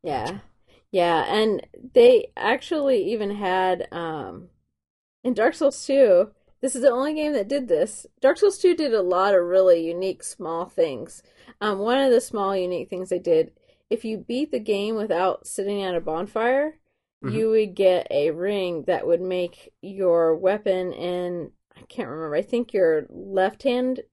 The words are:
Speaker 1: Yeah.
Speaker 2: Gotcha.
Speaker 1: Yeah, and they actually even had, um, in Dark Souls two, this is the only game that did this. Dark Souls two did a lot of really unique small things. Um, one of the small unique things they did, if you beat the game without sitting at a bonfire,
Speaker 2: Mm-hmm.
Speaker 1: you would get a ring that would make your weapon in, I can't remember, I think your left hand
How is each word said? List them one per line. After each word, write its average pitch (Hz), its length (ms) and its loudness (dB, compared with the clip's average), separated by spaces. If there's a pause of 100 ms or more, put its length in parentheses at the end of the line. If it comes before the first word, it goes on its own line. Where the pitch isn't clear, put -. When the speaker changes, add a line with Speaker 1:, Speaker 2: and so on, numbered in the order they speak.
Speaker 1:
Yeah. 135 240 -4
Speaker 2:
Gotcha. 190 160 -8 (500)
Speaker 1:
Yeah, 175 360 2
and 214 380 0 (280)
they 247 420 6
actually 254 760 -2
even 208 220 -4
had, 185 560 -2
um, 156 580 -10 (760)
in 247 100 -2
Dark 233 220 2
Souls - 300 0
two, 214 460 6 (300)
this 254 140 -2
is 240 60 -6
the 262 100 6
only 269 220 -2
game 302 200 -2
that 202 140 -2
did 269 200 -4
this. 170 380 -2 (140)
Dark - 180 2
Souls 403 220 2
two 349 160 4
did 294 180 0
a 214 80 2
lot 185 340 2
of 175 100 6
really 175 400 6
unique 175 380 -6
small 170 420 -8
things. 151 580 -4 (380)
Um, 202 180 -2
one 240 200 0
of 269 120 4
the 226 100 4
small 196 340 -4
unique 180 340 -4
things 185 200 -8
they 180 100 -2
did, 165 320 2 (380)
if 220 140 -4
you 220 140 -6
beat 262 340 -6
the 247 80 -4
game 214 360 -4
without 190 520 -2
sitting 202 360 -6
at 185 120 -4
a 170 60 -2
bonfire, 226 800 -2 (440)
Speaker 2:
Mm-hmm. 214 140 -4
Speaker 1:
you 220 140 0
would 214 240 2
get 185 360 2
a 147 200 0
ring 180 560 -4
that 175 200 -2
would 170 140 2
make 180 500 -6 (100)
your 170 540 0
weapon 185 560 0
in, 180 600 -6 (220)
I - 140 -20
can't 190 220 -10
remember, 151 260 -6
I 165 60 2
think 240 320 -4
your 160 360 2
left 196 540 -2
hand 254 380 0 (120)